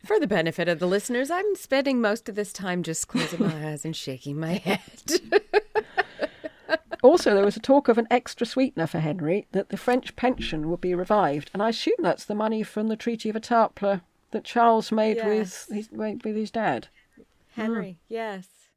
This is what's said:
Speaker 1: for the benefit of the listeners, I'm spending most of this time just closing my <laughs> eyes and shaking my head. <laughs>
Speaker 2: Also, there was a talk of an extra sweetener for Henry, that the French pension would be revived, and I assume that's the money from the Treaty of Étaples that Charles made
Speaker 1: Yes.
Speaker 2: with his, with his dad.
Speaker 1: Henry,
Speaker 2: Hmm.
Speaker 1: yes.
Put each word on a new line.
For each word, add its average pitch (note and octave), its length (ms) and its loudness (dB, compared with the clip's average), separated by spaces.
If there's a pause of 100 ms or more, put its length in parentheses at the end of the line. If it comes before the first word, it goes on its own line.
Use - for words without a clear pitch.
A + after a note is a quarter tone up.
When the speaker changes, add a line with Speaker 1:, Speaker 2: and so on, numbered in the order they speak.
Speaker 1:
for G#4 160 2
the C#4+ 60 0
benefit E3+ 420 0
of E3+ 100 0
the F3+ 80 0
listeners, A#3+ 440 0
I'm G4 260 0
spending C4+ 460 0
most A3 260 0
of G3+ 60 -10
this G3+ 180 -4
time F3+ 300 -4
just D#3+ 260 -6
closing E3 380 -4
my D#3 200 -4
<laughs> D#3 40 -4
eyes D3 160 -8
and D#3+ 100 -6
shaking C#3+ 420 -8
my D#3+ 200 -2
head. - 220 -2 (260)
<laughs> - 360 0 (1600)
Speaker 2:
Also, C#4+ 300 8
there G3 100 6
was G3+ 120 2
a A3 40 -8
talk C#4 280 4
of A3+ 100 6
an A3+ 140 0
extra A#3+ 340 -2
sweetener B3+ 400 -2
for E3 140 -4
Henry, D#3+ 500 -2
that F#3+ 200 -2
the G3 60 -6
French - 380 0
pension E3 560 -2
would F3 100 -2
be F3+ 140 0
revived, F3 580 2
and F#3+ 80 -4
I A3 100 2
assume D#4+ 280 0
that's F3+ 260 0
the G#3 120 -6
money A3 260 0
from G#3+ 240 -4
the A3 100 0
Treaty A3+ 320 -4
of G#3 60 -4
Étaples G#3+ 680 2 (280)
that G#3+ 140 -6
Charles A3+ 480 4
made A3 240 2
Speaker 1:
Yes. G#3+ 520 -2
Speaker 2:
with G#3 80 -8
his, G#3+ 140 -8
with G#3+ 340 -6 (120)
his G#3+ 160 -4
dad. F3+ 340 -2 (680)
Speaker 1:
Henry, A3 420 -4 (100)
Speaker 2:
Hmm. A3 60 -8
Speaker 1:
yes. G#3 320 -8 (300)